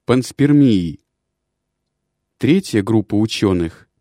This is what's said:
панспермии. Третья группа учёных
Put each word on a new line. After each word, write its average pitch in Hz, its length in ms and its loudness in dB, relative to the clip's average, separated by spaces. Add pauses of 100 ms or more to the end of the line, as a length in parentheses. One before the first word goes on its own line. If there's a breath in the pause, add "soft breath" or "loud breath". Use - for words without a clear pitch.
панспермии. 123 920 0 (1400)
Третья 131 440 0
группа 107 320 -2
учёных 98 720 -2 (120)